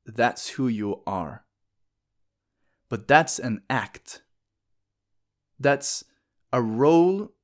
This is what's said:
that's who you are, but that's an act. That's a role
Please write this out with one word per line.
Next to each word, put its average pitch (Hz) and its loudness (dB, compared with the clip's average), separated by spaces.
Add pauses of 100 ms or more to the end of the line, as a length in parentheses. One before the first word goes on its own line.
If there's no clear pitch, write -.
that's 117 -2
who 131 -2
you 104 -4
are, 82 -8 (1400)
but 104 -8
that's 160 4
an 113 -6
act. - -8 (1400)
That's 139 -2 (460)
a 123 0
role 165 2 (120)